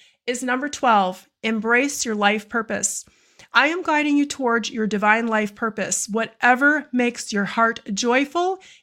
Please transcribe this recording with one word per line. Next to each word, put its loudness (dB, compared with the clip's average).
is -6
number -2
twelve, 0
embrace 0
your -4
life 0
purpose. -6
I 4
am -4
guiding 2
you 4
towards -2
your -4
divine 2
life -2
purpose. -4
Whatever 2
makes -2
your 0
heart 0
joyful 0